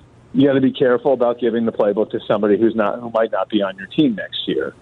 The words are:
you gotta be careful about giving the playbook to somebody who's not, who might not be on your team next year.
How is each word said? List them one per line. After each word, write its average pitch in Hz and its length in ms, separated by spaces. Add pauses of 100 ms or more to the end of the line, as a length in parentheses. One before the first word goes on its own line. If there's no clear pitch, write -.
(340)
you 135 140
gotta 135 140
be 131 100
careful 123 420
about 120 260
giving 117 260
the 110 80
playbook 107 380
to 113 160
somebody 104 300
who's 113 180
not, 110 240
who 120 120
might 113 200
not 95 180
be 104 120
on 95 160
your 95 100
team 139 280
next - 320
year. 67 340